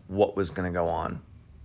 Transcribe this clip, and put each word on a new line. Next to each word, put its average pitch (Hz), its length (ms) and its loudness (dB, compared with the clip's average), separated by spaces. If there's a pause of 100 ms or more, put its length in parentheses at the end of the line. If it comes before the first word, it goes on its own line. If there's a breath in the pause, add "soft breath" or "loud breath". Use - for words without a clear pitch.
what 98 280 4
was 95 140 2
gonna 90 200 -2
go 87 180 2
on 82 340 -2 (420)